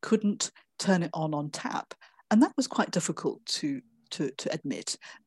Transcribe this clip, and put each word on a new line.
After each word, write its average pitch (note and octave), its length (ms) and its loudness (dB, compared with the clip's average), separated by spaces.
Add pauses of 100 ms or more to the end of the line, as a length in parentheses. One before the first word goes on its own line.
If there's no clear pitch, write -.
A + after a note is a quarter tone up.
couldn't - 480 2 (280)
turn F#3 240 4
it E3 120 -2
on, D#3 200 -2
on D3 160 -2
tap. - 440 -6 (360)
And G#3+ 120 8
that E4 140 6
was C4+ 100 2
quite - 240 0
difficult - 560 -2
to, C#3 340 -2 (300)
to, C#3 220 -2
to - 200 -6
admit, C#3+ 440 -4 (300)